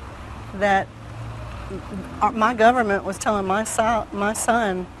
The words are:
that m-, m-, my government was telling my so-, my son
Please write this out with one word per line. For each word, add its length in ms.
that 320
m-, 140
m-, 160
my 160
government 480
was 160
telling 280
my 180
so-, 480
my 220
son 520